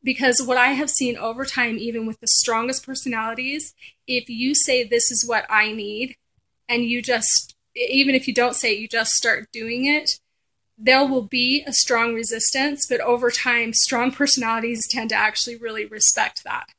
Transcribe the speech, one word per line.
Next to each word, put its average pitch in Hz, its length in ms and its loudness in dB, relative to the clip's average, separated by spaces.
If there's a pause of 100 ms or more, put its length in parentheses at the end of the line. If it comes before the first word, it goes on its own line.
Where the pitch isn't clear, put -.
Because 254 360 2
what 247 160 0
I 254 180 4
have 285 180 -2
seen 240 260 0
over 233 280 -6
time, 233 340 -4
even 226 260 -6
with 220 140 -8
the 226 80 -4
strongest 240 580 0
personalities, 254 880 -6 (320)
if 247 240 -4
you 247 240 -4
say, 254 300 4
"This 233 260 2
is 240 180 0
what 226 220 -2
I 214 220 2
need," 214 440 -8 (540)
and 240 160 0
you 240 160 -4
just, - 540 2 (200)
even 269 380 2
if 262 140 2
you 233 60 -4
don't 247 220 2
say 220 180 2
it, 202 60 -4
you 220 80 -12
just 220 260 0
start - 380 0
doing 233 340 -6
it, 302 340 0 (580)
there 262 300 4
will 262 160 0
be 254 420 0
a 269 80 -8
strong 233 400 2
resistance, 233 760 0
but 247 140 -2
over 240 300 0
time, 233 420 -2
strong 254 380 2
personalities 233 760 0
tend 226 220 -4
to 220 60 -2
actually 208 400 -2
really 220 300 -8
respect - 580 0
that. - 240 -10 (120)